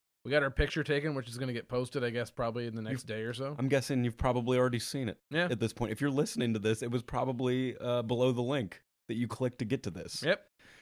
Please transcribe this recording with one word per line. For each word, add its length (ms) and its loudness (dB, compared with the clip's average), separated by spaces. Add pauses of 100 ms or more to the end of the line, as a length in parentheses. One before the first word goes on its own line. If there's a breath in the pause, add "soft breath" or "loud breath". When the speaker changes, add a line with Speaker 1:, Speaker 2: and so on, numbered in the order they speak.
(260)
Speaker 1:
we 60 -6
got 120 4
our 80 0
picture 320 2
taken, 320 0
which 140 -6
is 80 -10
gonna 160 -4
get 160 -6
posted, 340 -2
I 80 0
guess, 180 -2
probably 380 -4
in 80 -6
the 60 -4
next 220 -4
Speaker 2:
You've 140 -4
Speaker 1:
day 60 -4
or 100 -4
so. 240 -6
Speaker 2:
I'm 120 2
guessing 340 2
you've 140 0
probably 400 2
already 220 4
seen 300 -4
it 80 -8 (140)
Speaker 1:
Yeah. 180 0
Speaker 2:
at 120 0
this 120 2
point. 200 -2
If 80 -4
you're 100 2
listening 420 2
to 60 2
this, 240 2
it 80 -4
was 100 0
probably, 760 0
uh, 260 0
below 300 4
the 100 0
link 400 -2 (240)
that 80 -4
you 140 0
clicked 300 -2
to 60 0
get 180 -2
to 60 -4
this. 320 -8
Speaker 1:
Yep. 220 0 (380 loud breath)